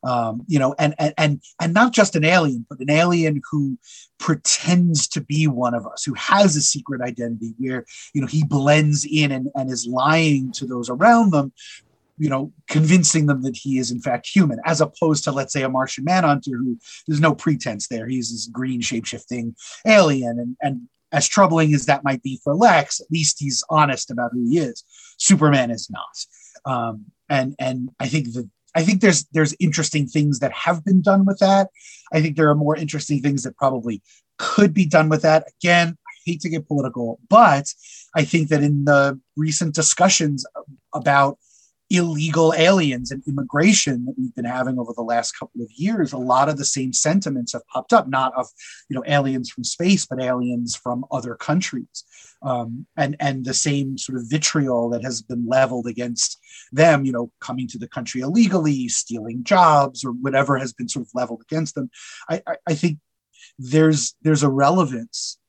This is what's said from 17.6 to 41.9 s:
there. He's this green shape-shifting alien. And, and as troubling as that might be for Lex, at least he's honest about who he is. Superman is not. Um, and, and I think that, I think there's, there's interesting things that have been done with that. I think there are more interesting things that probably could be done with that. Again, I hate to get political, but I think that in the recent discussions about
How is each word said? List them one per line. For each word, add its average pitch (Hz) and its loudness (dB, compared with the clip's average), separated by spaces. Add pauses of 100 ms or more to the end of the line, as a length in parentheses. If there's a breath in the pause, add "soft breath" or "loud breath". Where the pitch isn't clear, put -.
there. 113 -8
He's 120 -6
this 110 -10
green 123 -6
shape-shifting 117 -8 (300 loud breath)
alien. 143 4
And, 120 -8
and 123 -4 (300)
as 147 0
troubling 165 4
as 143 0
that 143 0
might 135 -2
be 131 -8
for 147 0
Lex, 175 4
at - -12
least 156 -2
he's 139 -4
honest 147 0
about 120 -4
who 123 -2
he 156 2
is. 127 -6 (320 loud breath)
Superman 143 4
is - -8
not. - -14 (440 soft breath)
Um, 117 -6 (240)
and, 139 -2
and 131 -6 (100)
I 135 -6
think 120 -4
that, 120 -10 (260)
I 165 2
think 190 2
there's, 180 4
there's 151 0
interesting 151 -2
things 147 0
that 139 -2
have 170 -4
been 190 4
done 196 4
with 196 0
that. 196 4 (440 loud breath)
I 160 2
think 151 0
there 156 4
are 147 6
more 151 2
interesting 151 -4
things 139 0
that 123 -10
probably 120 -2 (340 soft breath)
could 202 2
be 185 2
done 156 4
with 156 0
that. 156 4 (160)
Again, 175 2
I - -16 (120)
hate 170 -6
to 175 -8
get 156 -6
political, 123 -4 (100)
but 180 6 (440 loud breath)
I 156 2
think 156 0
that 151 2
in 143 0
the 139 4 (160)
recent 156 -2
discussions 156 0 (480)
about 143 2 (520 soft breath)